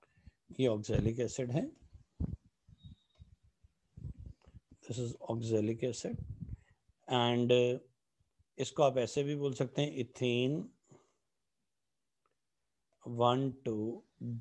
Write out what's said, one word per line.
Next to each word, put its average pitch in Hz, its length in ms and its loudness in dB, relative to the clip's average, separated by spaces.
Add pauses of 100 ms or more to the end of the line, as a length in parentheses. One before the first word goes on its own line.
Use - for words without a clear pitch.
(600)
ये 131 100 4
oxalic 113 560 2
acid 120 260 -4
है, 165 120 2 (3250)
this 113 120 -8
is 120 120 -4 (180)
oxalic 113 600 0
acid - 320 -6 (840)
and, 120 440 4
uh, 123 280 6 (800)
इसको 139 260 0
आप 131 140 4
ऐसे 123 260 0
भी 147 120 -2
बोल 143 180 -2
सकते 135 280 -2
हैं, 147 240 -2
ethane 127 580 0 (2500)
one 120 400 4 (220)
two 113 380 -4 (380)